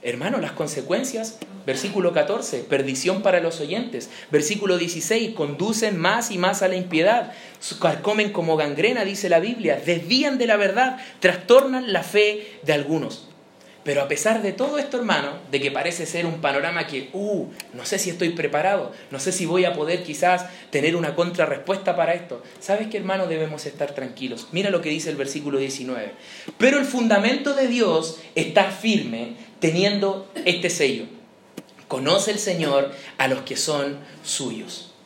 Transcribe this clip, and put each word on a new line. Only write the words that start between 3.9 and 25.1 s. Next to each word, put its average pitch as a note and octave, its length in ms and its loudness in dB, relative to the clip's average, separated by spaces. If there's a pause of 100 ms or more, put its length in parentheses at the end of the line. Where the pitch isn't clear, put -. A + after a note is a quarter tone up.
Versículo F#3+ 480 2
dieciséis, E3+ 560 0
conducen F#3+ 640 -2
más A3 320 2
y G3 80 -4
más F#3 240 2
a F#3 60 4
la F#3 80 0
impiedad. F#3 560 2 (480)
Carcomen G#3 500 2
como E3 260 2
gangrena, D#3+ 480 2
dice G3 240 -4
la E3+ 120 6
Biblia, G3+ 440 0
desvían A#3+ 540 2
de A#3+ 80 2
la A3 100 4
verdad, G#3 420 2 (200)
trastornan B3+ 760 6
la F3+ 120 2
fe G#3 420 4 (160)
de D3+ 120 4
algunos. C#3+ 520 -2 (560)
Pero C#3 200 0
a C#3 60 -2
pesar G#3+ 340 2
de G3+ 100 -2
todo D4 260 -2
esto, C#4 180 -4
hermano, D3+ 420 0 (140)
de C#3 80 2
que C#3 100 0
parece E3 360 -4
ser E3+ 200 -2
un D#3+ 140 -4
panorama D3+ 480 0
que, C3 240 -8
uh, G3 340 -2 (260)
no B2 120 -12
sé G3 160 -2
si F3+ 100 -4
estoy E3+ 200 0
preparado, E3 600 0 (220)
no C3+ 80 -8
sé F#3 100 -2
si F3+ 160 -2
voy F3+ 180 4
a E3+ 100 2
poder E3 280 -2
quizás F3 440 2 (240)
tener D3+ 260 2
una D#3 180 -2
contrarrespuesta E3+ 800 0
para E3 180 2
esto. E3+ 300 -6 (160)
¿Sabes G#3+ 300 -2
qué, A3 80 -6
hermano? F#3+ 320 -2
Debemos D#3 360 -4
estar C#3+ 280 -6
tranquilos. B2 580 -8
Mira G3 200 0
lo F3 120 0
que D#3 60 -4
dice D#3 220 -4